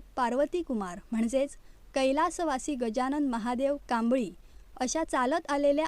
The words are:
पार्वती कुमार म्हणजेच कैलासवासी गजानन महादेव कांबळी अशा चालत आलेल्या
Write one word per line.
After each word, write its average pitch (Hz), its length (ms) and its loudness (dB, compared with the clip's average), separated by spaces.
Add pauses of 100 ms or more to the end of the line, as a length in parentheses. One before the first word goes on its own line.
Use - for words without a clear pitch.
(160)
पार्वती 269 460 0
कुमार 202 360 -4 (140)
म्हणजेच 233 380 0 (460)
कैलासवासी 294 800 0
गजानन 254 520 0
महादेव 247 500 0 (120)
कांबळी 233 420 2 (460)
अशा 302 260 -2
चालत 285 480 0
आलेल्या 285 360 4